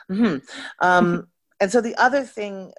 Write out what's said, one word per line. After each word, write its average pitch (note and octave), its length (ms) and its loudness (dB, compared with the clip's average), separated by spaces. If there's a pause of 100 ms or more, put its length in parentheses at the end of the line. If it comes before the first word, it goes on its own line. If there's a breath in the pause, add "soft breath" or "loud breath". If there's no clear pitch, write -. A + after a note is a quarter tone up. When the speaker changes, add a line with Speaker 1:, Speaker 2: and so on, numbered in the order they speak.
(120)
Speaker 1:
mm-hmm. G3 240 0 (500 loud breath)
Um, F3 400 2 (160)
Speaker 2:
<laughs> - 180 -10
Speaker 1:
and F#3+ 120 0
so A#3+ 80 4
the A3+ 160 -4
other C4 260 2
thing, G3+ 560 -12